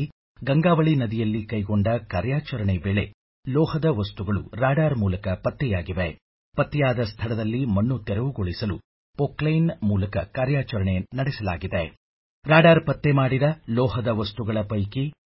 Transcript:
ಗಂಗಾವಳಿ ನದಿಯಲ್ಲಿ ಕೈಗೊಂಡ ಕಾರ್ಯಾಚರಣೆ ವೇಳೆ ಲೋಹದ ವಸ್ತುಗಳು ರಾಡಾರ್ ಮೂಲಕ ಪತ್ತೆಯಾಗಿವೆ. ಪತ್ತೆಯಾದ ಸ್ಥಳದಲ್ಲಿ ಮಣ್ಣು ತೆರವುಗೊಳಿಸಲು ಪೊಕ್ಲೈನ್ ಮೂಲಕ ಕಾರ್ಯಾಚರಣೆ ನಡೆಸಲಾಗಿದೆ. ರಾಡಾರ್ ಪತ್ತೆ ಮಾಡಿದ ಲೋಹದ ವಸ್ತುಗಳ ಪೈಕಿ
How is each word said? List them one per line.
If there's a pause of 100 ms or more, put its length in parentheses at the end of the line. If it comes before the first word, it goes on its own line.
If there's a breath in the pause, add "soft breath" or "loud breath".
(440)
ಗಂಗಾವಳಿ
ನದಿಯಲ್ಲಿ
ಕೈಗೊಂಡ (200)
ಕಾರ್ಯಾಚರಣೆ
ವೇಳೆ (400)
ಲೋಹದ
ವಸ್ತುಗಳು (120)
ರಾಡಾರ್
ಮೂಲಕ (160)
ಪತ್ತೆಯಾಗಿವೆ. (460)
ಪತ್ತೆಯಾದ
ಸ್ಥಳದಲ್ಲಿ
ಮಣ್ಣು
ತೆರವುಗೊಳಿಸಲು (420)
ಪೊಕ್ಲೈನ್ (120)
ಮೂಲಕ (140)
ಕಾರ್ಯಾಚರಣೆ (140)
ನಡೆಸಲಾಗಿದೆ. (640)
ರಾಡಾರ್
ಪತ್ತೆ
ಮಾಡಿದ (280)
ಲೋಹದ
ವಸ್ತುಗಳ
ಪೈಕಿ (260)